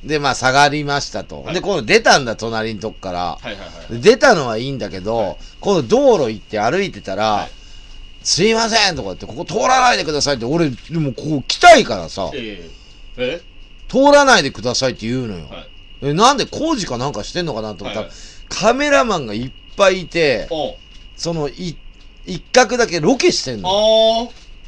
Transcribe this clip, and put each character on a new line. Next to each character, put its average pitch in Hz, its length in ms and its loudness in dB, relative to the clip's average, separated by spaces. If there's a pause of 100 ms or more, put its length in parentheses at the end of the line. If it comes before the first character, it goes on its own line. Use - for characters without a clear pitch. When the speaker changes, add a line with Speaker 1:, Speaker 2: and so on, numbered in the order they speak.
Speaker 1:
で、 147 160 -2
ま 143 120 0
あ 120 40 0
下 127 160 2
が 143 180 6
り 147 140 -2
ま 143 180 -2
し - 100 -10
た 98 120 -8
と。 73 220 -14
Speaker 2:
は 131 80 -8
い。 - 20 -6
Speaker 1:
で、 180 60 -2
今 190 160 -2
度 139 60 -4
出 180 180 4
た 220 180 4
ん 139 60 -2
だ、 113 100 -4
隣 113 400 -6
の 98 60 -12
と 107 100 -6
こ - 80 -18
か 95 140 -10
ら。 87 80 -6
Speaker 2:
は 82 240 -4
い - 20 -10
は 117 60 -10
い - 20 -10
は 95 40 -16
い - 20 -14
は 92 80 -14 (200)
い。 117 140 -8
Speaker 1:
で、 180 80 6
出 254 60 8
た 262 180 6
の 143 140 -2
は 110 100 -2
い 120 60 -4
い 139 80 -6
ん 110 60 -8
だ 101 120 -6
け 95 80 -10
ど、 104 180 -4
Speaker 2:
は 107 140 0
い。 78 60 -10 (240)
Speaker 1:
今 196 160 2
度 156 80 2
道 233 340 4 (100)
路 110 40 -4
行 104 100 -10
っ - 20 -20
て 107 140 -4
歩 131 240 2
い 175 80 -4
て 101 100 -14
た 95 140 -8
ら、 107 160 0
Speaker 2:
は 98 140 0
い。 71 60 -12 (760)
Speaker 1:
「す - 200 0
い 220 100 4
ま 226 140 0
せ 208 220 2
ん」 165 60 -6
と 127 60 -8
か 98 80 -6
言 - 20 -6
っ 85 40 -10
て、 104 100 -12
「こ - 80 -14
こ 139 100 -8
通 175 160 -4
ら 254 200 4
な 247 140 4
い - 20 -2
で 185 80 -4
く 156 60 -6
だ 147 100 -2
さ 143 120 0
い」 - 40 2
っ - 20 -8
て、 110 60 -8
俺、 151 260 0
で 151 280 -8
も 143 140 -2
こ - 100 -10
こ 147 240 -4
来 - 120 -4
た - 180 8
い 233 80 4
か 110 120 -4
ら 82 120 -8
さ。 90 260 -6
Speaker 2:
え 104 340 -12 (480)
え。 127 240 -4
え？ - 0 - (480)
Speaker 1:
「通 277 240 6
ら 285 120 8
な 254 160 6
い - 20 0
で 135 80 -2
く - 100 -14
だ 117 140 -4
さ 131 140 0
い」 123 40 -2
っ - 40 -6
て 107 100 -8
言 127 160 -4
う 120 60 -6
の 95 100 -10
よ。 78 100 -14
Speaker 2:
は 90 120 -14
い。 76 80 -18 (340)
Speaker 1:
え、 143 120 -2
な 233 200 6
ん - 20 -4
で 202 100 -2
工 311 280 -2
事 196 120 -6
か 123 120 -6
な 123 80 -4
ん 143 60 -4
か 107 100 -8
し - 100 -12
て 175 100 -4
ん 170 40 -4
の 139 80 -6
か 113 80 -6
な 107 120 -8
と 92 100 -14
思 117 80 -8
っ - 20 -8
た 107 60 -4
ら、 104 60 -6
Speaker 2:
は - 0 -
い - 20 -16
は - 40 -18
い。 - 40 -20 (320)
Speaker 1:
カ 220 260 2
メ 285 160 0
ラ 277 140 4
マ 208 140 -2
ン 135 80 -6
が 104 80 -8
い 120 120 -6
っ 131 40 -12 (260)
ぱ 196 140 6
い 190 120 -2
い 156 40 -12
て、 139 440 0
Speaker 2:
お 151 220 -4
う。 - 20 -14 (420)
Speaker 1:
そ 170 160 -6
の、 151 160 -4
い-、 160 280 -10 (500)
一 180 140 -8 (120)
角 247 240 4
だ 233 120 2
け 165 120 -4
ロ 196 160 2
ケ 349 140 2
し - 140 -4
て 127 100 -6
ん 104 80 -8
の。 180 60 -4
Speaker 2:
あ 185 40 0 (520)
ー。 247 60 -14 (380)